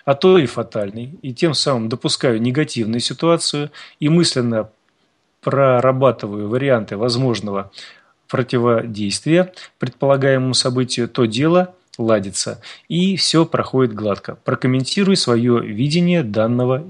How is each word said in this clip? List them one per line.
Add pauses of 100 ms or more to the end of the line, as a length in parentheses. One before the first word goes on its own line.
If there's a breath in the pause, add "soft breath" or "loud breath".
а
то
и
фатальной,
и
тем
самым
допускаю
негативную
ситуацию, (300 loud breath)
и
мысленно (680)
прорабатываю
варианты
возможного (560 loud breath)
противодействия (240 loud breath)
предполагаемому
событию,
то
дело (220)
ладится, (280 loud breath)
и
все
проходит
гладко.
Прокомментируй
свое
видение
данного